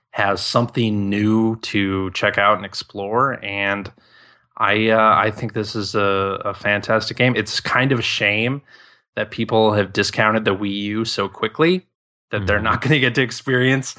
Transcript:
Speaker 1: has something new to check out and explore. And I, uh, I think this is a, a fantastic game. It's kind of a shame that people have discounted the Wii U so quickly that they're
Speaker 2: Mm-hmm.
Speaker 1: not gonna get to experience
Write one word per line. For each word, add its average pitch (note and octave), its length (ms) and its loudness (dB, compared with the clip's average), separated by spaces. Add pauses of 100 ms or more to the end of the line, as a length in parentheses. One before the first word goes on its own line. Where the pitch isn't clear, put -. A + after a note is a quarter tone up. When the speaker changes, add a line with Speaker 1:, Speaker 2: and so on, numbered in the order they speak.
(100)
Speaker 1:
has G2+ 300 0
something A2 680 0
new A2 460 2
to F#2+ 560 -2
check G2+ 260 -2
out G#2 180 6
and G2 100 -6
explore. A2 800 -4
And G2+ 460 -4 (640)
I, A2 320 2
uh, A2 280 6
I G#2 140 2
think G#2+ 220 -6
this G#2+ 240 -6
is G2+ 180 -4
a, G2 500 0
a G2+ 100 -6
fantastic G#2 600 -2
game. B2 200 2
It's - 240 -4
kind C3 320 0
of A#2+ 60 0
a A2 40 -4
shame A#2 600 -2 (540)
that G#2+ 140 -4
people A2 420 2
have G2 200 0
discounted G#2+ 520 0
the G2+ 120 2
Wii G2+ 160 -4 (100)
U G#2 220 -4
so G2 240 -4
quickly E3 580 -2 (440)
that G2+ 160 -4
they're G2+ 100 2
Speaker 2:
Mm-hmm. G#2 80 -2
Speaker 1:
not A2 180 0
gonna D3 180 2
get B2 160 0
to C3+ 60 2
experience B2+ 760 0